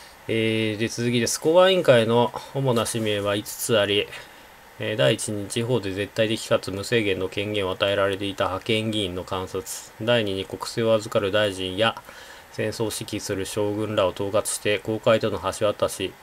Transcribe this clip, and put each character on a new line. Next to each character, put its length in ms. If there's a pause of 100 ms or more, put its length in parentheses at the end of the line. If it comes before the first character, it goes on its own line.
(280)
え 480
ー、 20
で、 100
続 240
き 80
で 80
す。 120
公 220
安 120
委 20
員 80
会 240
の 260 (220)
主 180
な 140
使 120
命 200
は 160
五 100
つ 340
あ 60
り、 220 (720)
え 140
ー、 40
第 160
一 180
に 160
地 140
方 180
で 140
絶 180
対 160
的 200
か 100
つ 140
無 120
制 200
限 160
の 100
権 240
限 140
を 40
与 160
え 80
ら 120
れ 100
て 80
い 80
た 120
派 200
遣 240
議 160
員 80
の 100
観 240
察。 160 (380)
第 240
二 80
に 120
国 160
政 300
を 40
預 180
か 60
る 120
大 220
臣 240
や 240 (500)
戦 180
争 160
を 0
指 320
揮 20
す 160
る 100
将 280
軍 220
ら 120
を 20
統 220
括 160
し 100
て 220
公 200
海 200
と 100
の 100
橋 280
渡 220
し 340